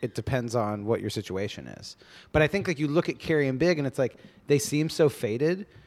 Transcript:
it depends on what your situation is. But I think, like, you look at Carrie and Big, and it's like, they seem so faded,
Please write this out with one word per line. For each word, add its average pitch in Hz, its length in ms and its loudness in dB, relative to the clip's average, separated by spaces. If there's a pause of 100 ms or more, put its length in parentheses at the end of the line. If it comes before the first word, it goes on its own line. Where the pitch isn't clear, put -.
it 120 120 -6
depends 120 400 -4
on 104 300 0
what 107 160 0
your 104 100 -4
situation 95 580 -6
is. - 280 -16 (380)
But 151 80 6
I 151 60 6
think, 190 200 -2
like, 165 120 -2
you 147 100 0
look 160 180 2
at 165 120 -4
Carrie 151 280 2
and 131 100 0
Big, 165 200 4
and 139 100 -2
it's 123 100 -8
like, 127 200 0 (300)
they 143 120 6
seem 151 300 0
so 156 180 4
faded, 147 580 -2 (220)